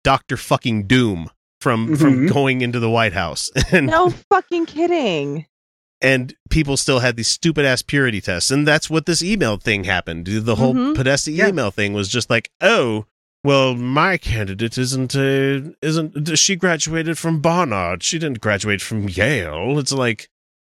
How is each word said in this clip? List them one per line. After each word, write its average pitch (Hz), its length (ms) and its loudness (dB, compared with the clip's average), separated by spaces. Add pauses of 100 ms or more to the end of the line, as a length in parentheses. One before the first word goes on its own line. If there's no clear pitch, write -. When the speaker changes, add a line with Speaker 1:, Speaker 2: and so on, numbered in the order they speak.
Speaker 1:
Doctor 131 340 0
fucking 113 500 0
Doom 104 440 2 (280)
from, 117 380 0
from 143 160 6
Speaker 2:
Mm-hmm. 131 140 2
Speaker 1:
going 135 340 2
into 120 180 -2
the 113 100 0
White 113 240 2
House. 85 360 -4 (120)
<laughs> - 100 0
And 170 160 4
Speaker 3:
No 339 240 4 (200)
fucking 349 360 0
kidding. 202 800 -2 (560)
Speaker 1:
and 131 320 2 (160)
people 143 280 2
still 131 220 2
had 120 180 0
these 113 100 -4
stupid 151 380 0
ass 127 180 2
purity 127 380 0
tests. 90 280 -4
And 143 180 2
that's 151 220 2
what 156 160 -2
this 165 160 0
email 165 360 0
thing 101 260 -2
happened. 87 440 -4
The 110 280 0
whole 117 180 2
Speaker 3:
Mm-hmm. 127 220 0
Speaker 1:
Podesta 135 360 0
Speaker 2:
Yeah. 196 180 2
Speaker 1:
email 139 220 0
thing 101 220 -2
was 104 160 -2
just 120 220 -2
like, 113 180 0 (120)
"Oh, 135 440 2 (380)
well, 135 320 4
my 143 420 0
candidate 110 600 -4
isn't 131 380 -2
a, 135 680 -2
isn't, 156 560 -2
she - 200 2
graduated 165 600 -2
from 165 240 -2
Barnard. 110 600 0
She - 160 -4
didn't 143 220 -4
graduate 104 400 0
from 104 280 -4
Yale." 98 680 -2
It's 135 120 -2
like, 123 380 -2 (400)